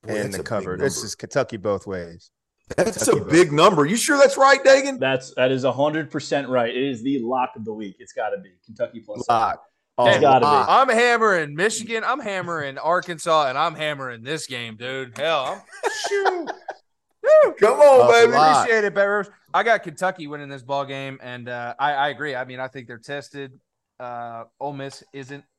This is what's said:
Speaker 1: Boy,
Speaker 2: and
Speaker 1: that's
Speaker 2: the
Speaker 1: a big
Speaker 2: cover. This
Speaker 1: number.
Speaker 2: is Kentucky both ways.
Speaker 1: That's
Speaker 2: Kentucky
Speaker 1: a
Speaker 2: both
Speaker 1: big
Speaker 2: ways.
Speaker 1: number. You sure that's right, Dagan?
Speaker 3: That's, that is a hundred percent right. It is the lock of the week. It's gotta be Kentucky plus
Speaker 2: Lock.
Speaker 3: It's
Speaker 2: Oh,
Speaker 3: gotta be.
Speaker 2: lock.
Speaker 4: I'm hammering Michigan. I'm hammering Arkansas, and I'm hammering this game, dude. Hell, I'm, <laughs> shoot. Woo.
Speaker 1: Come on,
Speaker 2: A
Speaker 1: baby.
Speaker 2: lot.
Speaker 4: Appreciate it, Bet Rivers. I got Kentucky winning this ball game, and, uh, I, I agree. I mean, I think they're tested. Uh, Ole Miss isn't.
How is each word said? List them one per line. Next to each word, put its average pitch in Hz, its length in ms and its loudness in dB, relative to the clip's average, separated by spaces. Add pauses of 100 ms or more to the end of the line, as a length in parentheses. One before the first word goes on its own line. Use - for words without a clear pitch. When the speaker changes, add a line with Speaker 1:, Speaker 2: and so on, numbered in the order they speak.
Speaker 1:
Boy, 107 120 -8
Speaker 2:
and 101 180 -6
Speaker 1:
that's - 20 -10
Speaker 2:
the 92 40 -8
Speaker 1:
a - 40 -8
big - 20 -8
Speaker 2:
cover. 92 320 -6
This - 200 -2
Speaker 1:
number. - 80 -10
Speaker 2:
is 101 100 -12
Kentucky 113 420 -6
both 98 280 -4
ways. 85 460 -12 (440)
Speaker 1:
That's 220 220 -2
Speaker 2:
Kentucky 214 200 0
Speaker 1:
a 120 60 -4
Speaker 2:
both - 80 -6
Speaker 1:
big 170 180 6
Speaker 2:
ways. 143 80 -2
Speaker 1:
number. 165 280 4
You 180 120 -2
sure 285 200 0
that's 277 200 6
right, 269 260 4
Dagan? 269 360 4
Speaker 3:
That's, 135 360 -4
that 131 160 2
is 131 140 -2
a 131 60 2
hundred 147 380 -2
percent 143 400 -6
right. 120 260 0
It 127 80 -2
is 127 200 -6
the 135 160 -2
lock 127 360 -4
of 113 100 -14
the 110 80 -10
week. 104 260 -12
It's 120 140 -20
gotta 107 240 -6
be 95 140 -18 (140)
Kentucky 113 360 -12
plus 104 260 -14
Speaker 2:
Lock. 113 340 -2 (380)
Speaker 3:
It's 123 180 4
Speaker 2:
Oh, - 40 2
Speaker 3:
gotta 135 180 6
be. 123 60 2
Speaker 2:
lock. 143 240 2
Speaker 4:
I'm 247 200 4
hammering 220 680 2
Michigan. 220 500 -4
I'm 262 160 -4
hammering 175 560 -8
Arkansas, 160 720 -2
and 127 80 -4
I'm 160 180 -2
hammering 135 480 -8
this 147 240 -8
game, 120 300 -12
dude. 127 400 -12
Hell, 156 440 -4 (220)
I'm, - 80 -2
<laughs> - 180 -10
shoot. 370 400 -2 (720)
Woo. 311 380 6
Speaker 1:
Come 240 220 4
on, 262 260 10
Speaker 2:
A 233 60 6
Speaker 1:
baby. 233 180 8
Speaker 2:
lot. 151 300 4
Speaker 4:
Appreciate 226 240 2
it, 185 100 -4
Bet 202 120 2
Rivers. 202 220 -2 (240)
I 185 100 0
got 220 200 0
Kentucky 180 440 -6
winning 147 200 -12
this 139 160 -14
ball 139 220 -4
game, 135 360 -12
and, 123 280 -14
uh, 120 280 -10
I, 143 160 0
I 143 160 0
agree. 139 240 -8
I 127 120 -6
mean, 127 160 -14
I 131 80 -10
think 127 180 -18
they're 120 100 -16
tested. 139 640 -14 (400)
Uh, 120 460 -12 (140)
Ole 143 140 -8
Miss 139 380 -14
isn't. 139 320 -18 (140)